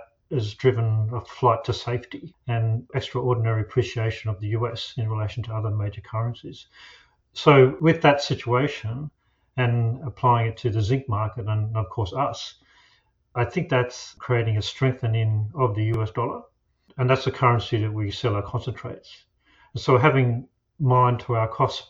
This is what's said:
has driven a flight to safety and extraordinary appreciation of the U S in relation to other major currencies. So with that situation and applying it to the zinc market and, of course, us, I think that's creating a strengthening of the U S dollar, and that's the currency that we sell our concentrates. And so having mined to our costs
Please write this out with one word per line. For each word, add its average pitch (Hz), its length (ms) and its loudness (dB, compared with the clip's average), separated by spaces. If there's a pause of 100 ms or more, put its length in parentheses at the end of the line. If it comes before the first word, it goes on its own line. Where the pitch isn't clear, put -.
(300)
has 110 260 -4
driven 113 580 2
a 113 80 -6
flight - 420 0
to 117 100 -2
safety - 600 -8 (120)
and 113 380 0 (100)
extraordinary 117 640 0
appreciation 113 680 -2
of 101 120 -4
the 104 60 -6
U 113 200 -2
S - 300 -10
in 113 120 -2
relation 110 340 -4
to 113 100 -10
other 110 160 -4
major 104 320 -4
currencies. - 640 -8 (640)
So 135 480 8
with 160 200 4
that 143 200 6
situation 127 880 -4 (480)
and 120 500 0
applying 120 400 2
it 110 100 -6
to 123 120 0
the 107 120 0
zinc 131 280 0
market 107 380 -4
and, 107 280 -2
of 110 140 -2
course, 101 240 -4
us, - 420 -4 (800)
I 123 80 2
think - 240 -2
that's - 460 -2
creating 113 420 0
a 107 60 0
strengthening 113 920 0
of 123 220 0
the 107 80 0
U 113 180 0
S 107 100 -4
dollar, - 320 -4 (540)
and 127 120 0
that's - 160 2
the 131 60 0
currency 117 500 2
that 107 100 -2
we 104 180 -4
sell 104 260 -2
our 101 60 -2
concentrates. - 840 -10 (480)
And - 80 -8
so 135 160 4
having 127 500 4 (320)
mined 127 420 4
to 123 140 -4
our 110 140 0
costs - 400 -2